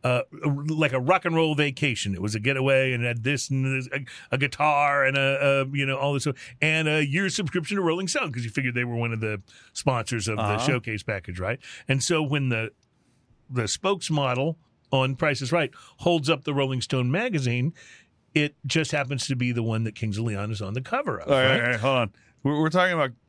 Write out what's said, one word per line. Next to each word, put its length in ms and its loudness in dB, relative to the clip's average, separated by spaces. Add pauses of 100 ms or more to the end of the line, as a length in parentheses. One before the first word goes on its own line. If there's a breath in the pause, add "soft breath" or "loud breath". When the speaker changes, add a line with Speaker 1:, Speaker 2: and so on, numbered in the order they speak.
Speaker 1:
uh, 200 2 (440)
like 240 0
a 80 0
rock 240 2
and 100 0
roll 220 4
vacation. 580 0
It 80 -6
was 140 -2
a 60 -2
getaway 500 2
and 100 -2
had 220 -2
this 260 -2
and 140 0 (180)
this, 120 -10
a, 100 -6 (320 loud breath)
a 20 0
guitar 680 2
and 100 2
a, 560 2
a, 20 -8
you 120 0
know, 100 0
all 160 0
this 120 0
stuff, 120 -2 (260 loud breath)
and 280 2
a 180 2
year's 260 0
subscription 440 -2
to 40 0
Rolling 280 0
Stone, 240 -2
'cause 100 -6
you 60 -6
figured 260 -2
they 80 0
were 140 -2
one 160 -2
of 80 -4
the 200 -2 (300 loud breath)
sponsors 560 -2
of 80 -2
the 80 -2
Speaker 2:
Uh-huh. 240 0
Speaker 1:
showcase 340 -2
package, 380 -8
right? 200 -4 (280 loud breath)
And 160 0
so 180 0
when 280 0
the, 240 -2 (760)
the 140 -2
spokesmodel 920 0 (340)
on 240 2
Price 260 0
is 120 -2
Right 180 2 (280 loud breath)
holds 300 2
up 140 2
the 100 -2
Rolling 280 0
Stone 280 0
magazine, 640 0 (640 loud breath)
it 180 2 (120)
just 260 0
happens 360 -2
to 100 -2
be 160 0
the 100 0
one 220 0
that 100 -6
Kings 220 -2
of 80 -2
Leon 260 -4
is 100 -6
on 120 -6
the 80 -4
cover 380 -4
of, 120 -8
Speaker 2:
All 60 6
right, 140 6
Speaker 1:
right? 100 4
Speaker 2:
all 80 0
right, 100 0
hold 180 2
on. 140 0 (320 soft breath)
We're, 160 2
we're 100 4
talking 260 4
about 160 0 (180)